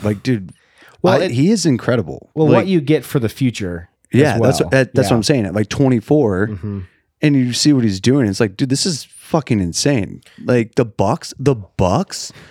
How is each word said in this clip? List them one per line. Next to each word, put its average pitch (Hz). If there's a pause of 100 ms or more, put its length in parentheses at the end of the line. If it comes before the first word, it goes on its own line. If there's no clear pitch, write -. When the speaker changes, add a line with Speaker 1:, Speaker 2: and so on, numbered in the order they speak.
Speaker 1:
Like, 101
dude, 107 (520)
Speaker 2:
Well, 180
Speaker 1:
I, 190
Speaker 2:
it 170
Speaker 1:
he 139
is 202
incredible. 117
Speaker 2:
Well, 156
Speaker 1:
Like, 120
Speaker 2:
what -
you 180
get 139
for -
the 113
future 92 (240)
as 117
Speaker 1:
yeah, 131
that's 131
Speaker 2:
well. -
Speaker 1:
what, -
that, 135
that's 127
Speaker 2:
Yeah. 135
Speaker 1:
what 120
I'm 107
saying. 123
At, 87
like, 107
twenty-four, 123
Speaker 2:
Mm-hmm. 101 (420)
Speaker 1:
and 147
you 123
see 151
what 127
he's 95
doing, 123
it's 95
like, 101
dude, 135
this 143
is 156
fucking -
insane. 98 (220)
Like, 120
the 123
Bucks, 107
the 135
Bucks. 98 (200)